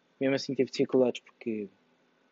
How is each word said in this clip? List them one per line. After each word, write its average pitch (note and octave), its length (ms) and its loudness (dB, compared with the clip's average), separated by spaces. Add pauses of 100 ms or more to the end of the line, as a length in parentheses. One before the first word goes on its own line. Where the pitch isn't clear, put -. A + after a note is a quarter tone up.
(200)
mesmo C3+ 160 2
assim C3+ 200 -4
tive B2 160 0
dificuldades B2+ 500 2
porque, G#2+ 460 -8 (640)